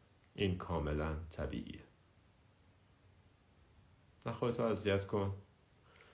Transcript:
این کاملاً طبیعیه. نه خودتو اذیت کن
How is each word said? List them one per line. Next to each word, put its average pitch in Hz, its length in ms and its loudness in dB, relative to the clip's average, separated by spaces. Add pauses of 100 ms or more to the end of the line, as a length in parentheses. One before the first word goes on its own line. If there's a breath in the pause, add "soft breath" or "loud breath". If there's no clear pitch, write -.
(340 soft breath)
این 92 240 2
کاملاً 76 580 0 (140)
طبیعیه. - 540 -6 (2500)
نه 120 60 -2
خودتو 120 320 0
اذیت 98 440 2
کن 98 280 2 (800 loud breath)